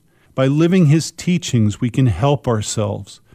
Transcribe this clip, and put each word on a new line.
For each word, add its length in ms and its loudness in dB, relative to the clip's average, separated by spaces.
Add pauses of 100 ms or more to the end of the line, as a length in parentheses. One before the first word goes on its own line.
(340)
by 140 0
living 360 2
his 260 2
teachings, 720 -2
we 80 -2
can 200 0
help 380 0
ourselves 760 -4 (120)